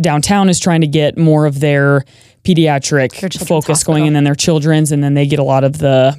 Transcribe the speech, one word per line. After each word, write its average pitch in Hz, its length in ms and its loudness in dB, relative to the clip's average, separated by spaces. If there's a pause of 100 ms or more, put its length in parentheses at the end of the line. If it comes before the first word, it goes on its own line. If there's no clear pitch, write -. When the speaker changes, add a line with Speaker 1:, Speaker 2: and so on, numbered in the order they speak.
Speaker 1:
downtown 175 480 0
is 175 100 0
trying 165 240 0
to 156 40 0
get 147 320 -2
more 156 280 2
of 139 140 -4
their 143 440 2 (400)
pediatric 147 760 0
Speaker 2:
Their 185 120 -8
children's 160 180 -12
Speaker 1:
focus 156 360 -2
going, 151 180 0
Speaker 2:
hospital. 151 60 0
Speaker 1:
and 151 80 0
then 143 80 2
their 143 100 0
children's, 156 580 0
and 143 100 0
then 143 120 0
they 143 120 0
get 143 120 -2
a 143 40 0
lot 135 220 2
of 143 140 -2
the 135 400 2